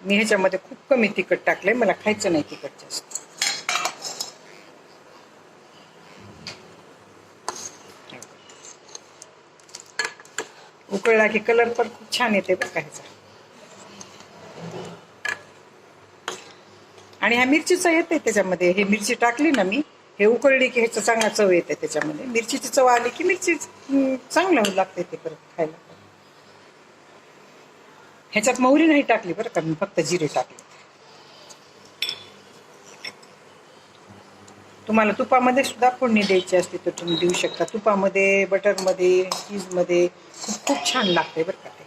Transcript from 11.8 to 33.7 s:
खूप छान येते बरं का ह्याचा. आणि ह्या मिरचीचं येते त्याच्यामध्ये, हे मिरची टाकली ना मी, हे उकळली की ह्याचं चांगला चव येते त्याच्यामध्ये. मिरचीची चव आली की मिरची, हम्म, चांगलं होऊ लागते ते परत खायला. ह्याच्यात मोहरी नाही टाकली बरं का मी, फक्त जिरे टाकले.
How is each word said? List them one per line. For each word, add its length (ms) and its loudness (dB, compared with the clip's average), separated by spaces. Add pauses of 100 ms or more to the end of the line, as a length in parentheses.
खूप 300 -12
छान 180 0
येते 200 0
बरं 140 -8
का 100 -6
ह्याचा. 240 -16 (4000)
आणि 140 0
ह्या 100 2
मिरचीचं 440 2
येते 280 0
त्याच्यामध्ये, 540 0
हे 120 2
मिरची 300 0
टाकली 380 2
ना 120 2
मी, 180 -2 (380)
हे 60 4
उकळली 420 4
की 120 -2
ह्याचं 220 -2
चांगला 280 2
चव 200 2
येते 240 2
त्याच्यामध्ये. 520 -6
मिरचीची 420 -4
चव 180 2
आली 240 4
की 140 -10
मिरची, 280 0
हम्म, 640 -2 (160)
चांगलं 300 2
होऊ 140 0
लागते 280 -2
ते 140 -12
परत 400 -14
खायला. 200 -4 (2500)
ह्याच्यात 300 0
मोहरी 260 6
नाही 140 6
टाकली 320 0
बरं 160 -6
का 120 -2
मी, 200 -2
फक्त 180 -4
जिरे 280 -2
टाकले. 340 -6 (4000)